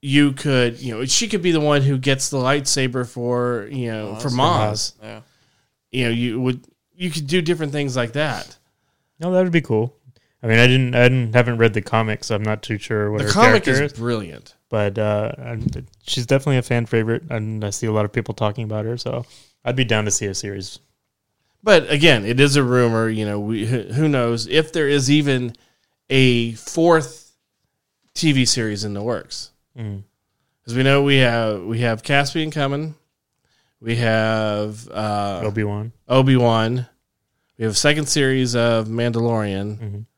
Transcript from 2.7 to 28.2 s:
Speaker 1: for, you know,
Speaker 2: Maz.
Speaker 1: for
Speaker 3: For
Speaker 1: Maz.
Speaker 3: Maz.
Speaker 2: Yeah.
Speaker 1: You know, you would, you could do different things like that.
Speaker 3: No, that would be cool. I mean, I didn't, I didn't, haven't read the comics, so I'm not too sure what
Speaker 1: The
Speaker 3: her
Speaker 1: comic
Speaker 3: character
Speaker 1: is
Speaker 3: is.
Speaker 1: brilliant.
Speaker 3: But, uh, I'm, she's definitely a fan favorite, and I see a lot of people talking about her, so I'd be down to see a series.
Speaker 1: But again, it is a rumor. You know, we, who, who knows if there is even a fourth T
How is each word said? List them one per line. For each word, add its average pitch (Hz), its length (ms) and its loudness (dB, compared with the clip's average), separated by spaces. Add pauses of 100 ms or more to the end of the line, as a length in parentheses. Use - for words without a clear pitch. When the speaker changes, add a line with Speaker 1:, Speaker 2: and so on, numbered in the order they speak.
Speaker 1:
for, 123 600 -4
you 123 200 -6
know, 107 220 -8
Speaker 2:
Maz. 110 80 -12
Speaker 1:
for 139 80 -4
Speaker 3:
For 123 60 -2
Speaker 1:
Maz. 131 360 2
Speaker 3:
Maz. 107 300 -6
Speaker 2:
Yeah. 107 200 -18 (720)
Speaker 1:
You 123 140 -2
know, 117 60 0
you 120 300 -2
would, 127 220 -2 (300)
you 180 160 -6
could 151 180 -8
do 175 140 0
different 160 300 -2
things 143 240 -4
like 120 180 -2
that. 139 420 -6 (640)
Speaker 3:
No, 170 120 -4
that 185 120 4
would 180 100 0
be 165 80 2
cool. 113 340 -2 (480)
I 117 40 -2
mean, 113 120 6
I 123 80 10
didn't, 127 260 4
I 123 160 6
didn't, 123 240 0
haven't 120 240 2
read 113 160 4
the 107 80 -2
comics, 110 460 -2
so 113 80 -2
I'm 104 80 -4
not 107 180 -2
too 107 160 -6
sure 104 320 -2
what 107 100 -2
Speaker 1:
The 104 40 -2
Speaker 3:
her 107 80 0
Speaker 1:
comic 233 320 6
Speaker 3:
character 139 220 2
Speaker 1:
is 139 80 -8
Speaker 3:
is. - 40 -16
Speaker 1:
brilliant. 107 560 -6 (160)
Speaker 3:
But, 104 300 -2
uh, 107 400 -2
I'm, 117 260 -8 (400)
she's 120 220 -6
definitely 135 300 2
a 127 40 2
fan 120 240 -2
favorite, 113 460 -2
and 110 340 -6
I 101 60 -4
see - 160 -6
a 110 40 0
lot 107 140 2
of 101 80 -8
people 113 220 -4
talking 107 300 -4
about 107 200 -6
her, 117 120 -6
so 120 280 -8 (380)
I'd 123 120 -4
be 131 100 0
down 107 200 0
to 101 60 -2
see - 160 -4
a 95 80 -6
series. 98 420 -10 (880)
Speaker 1:
But 165 280 6
again, 143 340 6
it 123 140 0
is 139 180 6
a 139 60 4
rumor. 117 460 2
You 110 160 -2
know, 104 140 -2
we, 107 260 -4
who, 117 180 -2
who 143 240 -2
knows 117 400 0
if 156 240 0
there 156 160 0
is 139 220 2
even 135 460 2 (560)
a 123 420 4
fourth 160 800 0 (840)
T 156 200 2